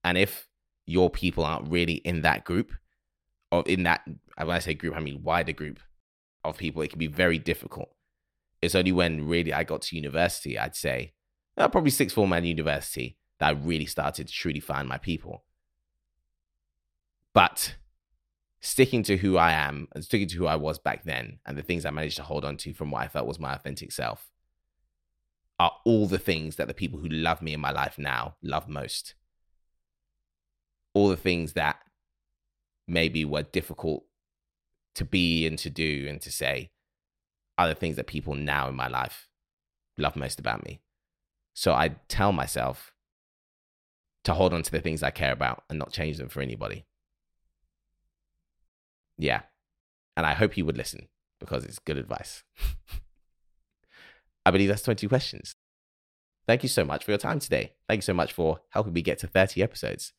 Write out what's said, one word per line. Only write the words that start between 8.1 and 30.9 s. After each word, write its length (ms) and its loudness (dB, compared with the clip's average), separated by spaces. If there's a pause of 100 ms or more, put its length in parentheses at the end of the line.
It's 140 2
only 160 6
when 360 2
really 260 2
I 100 0
got 200 -4
to 120 -6
university, 600 -2
I'd 180 -4
say, 380 -4 (440)
uh, 100 4
probably 240 4
sixth 240 0
form 180 6
and 120 2
university, 720 -2 (220)
that 80 4
I 40 6
really 340 0
started 420 -4
to 60 -14
truly 260 -4
find 280 -6
my 100 -6
people. 460 -6 (1900)
But 420 4 (840)
sticking 440 2
to 140 2
who 200 4
I 140 8
am 420 -2
and 100 -10
sticking 260 0
to 80 -6
who 100 0
I 80 2
was 240 -2
back 240 -2
then 420 -6
and 120 -8
the 40 -6
things 240 -2
I 60 -2
managed 260 -4
to 60 -10
hold 200 -6
on 140 -6
to 160 -10
from 180 -8
what 120 -4
I 40 -6
felt 200 -4
was 120 -8
my 140 -6
authentic 380 -10
self 400 -8 (1300)
are 140 4 (120)
all 220 6
the 120 0
things 360 -2
that 120 -4
the 60 -8
people 260 -6
who 100 -6
love 320 0
me 120 -4
in 60 -6
my 120 -2
life 260 -2
now 440 -4
love 260 -4
most. 480 -10 (1800)